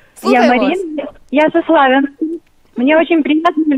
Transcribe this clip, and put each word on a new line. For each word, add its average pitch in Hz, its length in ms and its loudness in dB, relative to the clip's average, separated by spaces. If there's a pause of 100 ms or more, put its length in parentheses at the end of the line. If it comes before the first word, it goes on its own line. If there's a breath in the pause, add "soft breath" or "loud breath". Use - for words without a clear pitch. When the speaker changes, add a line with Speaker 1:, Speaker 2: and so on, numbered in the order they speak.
(140)
Speaker 1:
Слухаємо 240 400 2
Speaker 2:
Я 233 60 0
Speaker 1:
вас. 269 80 0 (100)
Speaker 2:
Марина. 311 260 -8 (260)
Я 302 200 2
со 330 120 0
Славянска. 277 500 2 (640)
Мне 269 240 2
очень 330 220 0
приятно 311 560 0